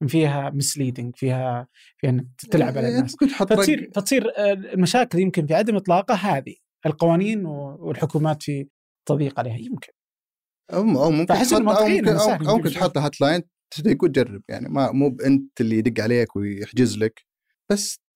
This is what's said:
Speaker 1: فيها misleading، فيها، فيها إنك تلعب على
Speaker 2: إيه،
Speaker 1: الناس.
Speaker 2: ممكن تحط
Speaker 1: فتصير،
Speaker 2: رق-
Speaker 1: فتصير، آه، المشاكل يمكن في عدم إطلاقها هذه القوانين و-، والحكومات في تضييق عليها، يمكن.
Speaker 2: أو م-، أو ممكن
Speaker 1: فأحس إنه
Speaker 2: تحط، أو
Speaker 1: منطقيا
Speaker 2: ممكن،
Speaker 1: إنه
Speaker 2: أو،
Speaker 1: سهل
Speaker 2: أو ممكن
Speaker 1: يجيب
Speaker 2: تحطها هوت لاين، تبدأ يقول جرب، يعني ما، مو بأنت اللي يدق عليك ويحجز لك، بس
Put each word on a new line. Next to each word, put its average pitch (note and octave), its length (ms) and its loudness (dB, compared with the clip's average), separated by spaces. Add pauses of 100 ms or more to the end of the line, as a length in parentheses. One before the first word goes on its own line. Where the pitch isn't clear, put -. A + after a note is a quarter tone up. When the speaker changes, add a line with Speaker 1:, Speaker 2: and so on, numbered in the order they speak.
Speaker 1:
فيها C#3+ 440 0
misleading، C3 640 -4
فيها، B2+ 540 -4 (300)
فيها C#3 120 0
إنك B2+ 160 0 (240)
تلعب E3+ 280 2
على A#3+ 100 -2
Speaker 2:
إيه، A#3+ 80 0
Speaker 1:
الناس. C4 140 0
Speaker 2:
ممكن - 180 2
تحط G3 240 0
Speaker 1:
فتصير، G#3+ 300 2
Speaker 2:
رق- - 120 -16
Speaker 1:
فتصير، A3 440 -2
آه، G#3 140 2
المشاكل G3 640 0
يمكن F3+ 280 0
في D3+ 80 0
عدم G#3+ 220 2
إطلاقها F#3+ 400 2
هذه F3 400 -2 (300)
القوانين E3+ 600 0
و-، C#3+ 340 -10
والحكومات D#3 600 -2
في C#3 260 -6 (400)
تضييق C#3+ 300 -2
عليها، A#2+ 180 -4
يمكن. A#3 360 -12 (800)
Speaker 2:
أو F3+ 120 0
م-، G#3 120 4
أو C#3+ 140 4
ممكن E3 240 2
Speaker 1:
فأحس B3 180 2
إنه G#3+ 200 2
Speaker 2:
تحط، G#3 80 4
أو G#3+ 60 4
Speaker 1:
منطقيا G3+ 140 2
Speaker 2:
ممكن، G#3 80 2
Speaker 1:
إنه - 120 4
Speaker 2:
أو، G#3+ 60 4
Speaker 1:
سهل E3+ 200 0
Speaker 2:
أو G#3 100 4
ممكن D#3+ 120 0
Speaker 1:
يجيب C#3 120 -4
Speaker 2:
تحطها D3+ 240 0
هوت D3 160 -4
لاين، D#3+ 220 2 (280)
تبدأ D#3+ 200 0
يقول E3+ 220 2
جرب، A#2 360 -2
يعني G#2+ 200 -8
ما، C3 240 0
مو C#3 180 2
بأنت C3+ 500 0
اللي A2+ 180 2
يدق A2 240 0
عليك A#2 340 0
ويحجز G2+ 600 -2
لك، A2 280 -4 (440)
بس G3+ 300 -4 (160)